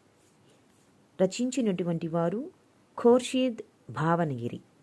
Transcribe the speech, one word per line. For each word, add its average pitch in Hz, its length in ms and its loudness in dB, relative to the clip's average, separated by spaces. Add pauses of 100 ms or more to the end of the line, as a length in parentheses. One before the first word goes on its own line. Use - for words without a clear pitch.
(1200)
రచించినటువంటి 190 880 0
వారు 170 440 -2 (500)
ఖోర్షీద్ 247 920 2
భావనగిరి. 143 680 -2 (240)